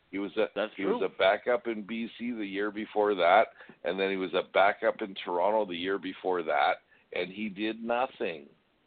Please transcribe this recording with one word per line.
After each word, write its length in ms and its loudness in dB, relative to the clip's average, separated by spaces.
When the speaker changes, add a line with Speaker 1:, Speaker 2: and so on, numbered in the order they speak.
Speaker 1:
he 80 -6
was 180 -6
a, 180 2
Speaker 2:
That's 220 -4
Speaker 1:
he 80 -6
was 140 0
Speaker 2:
true. 80 0
Speaker 1:
a 20 0
backup 600 2
in 140 -4
B 360 -8
C 140 -6
the 120 -6
year 260 -4
before 440 0
that, 400 6
and 140 -2
then 120 2
he 60 -2
was 180 -4
a 80 2
backup 480 2
in 140 -8
Toronto 400 2
the 120 -8
year 220 -2
before 440 -4
that, 400 0
and 160 -4
he 180 -8
did 340 -6
nothing. 680 -4